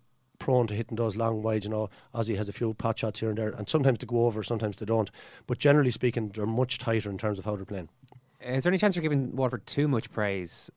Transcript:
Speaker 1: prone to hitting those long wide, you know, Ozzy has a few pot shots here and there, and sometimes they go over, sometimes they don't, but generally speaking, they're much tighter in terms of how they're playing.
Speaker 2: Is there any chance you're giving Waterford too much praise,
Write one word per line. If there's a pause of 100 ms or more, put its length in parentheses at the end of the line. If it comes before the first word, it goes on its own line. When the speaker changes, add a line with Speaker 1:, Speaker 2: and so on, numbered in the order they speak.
(400)
Speaker 1:
prone
to
hitting
those
long
wide,
you
know, (220)
Ozzy
has
a
few
pot
shots
here
and
there,
and
sometimes
they
go
over,
sometimes
they
don't, (340)
but
generally
speaking,
they're
much
tighter
in
terms
of
how
they're
playing. (520)
Speaker 2:
Is
there
any
chance
you're
giving
Waterford
too
much
praise,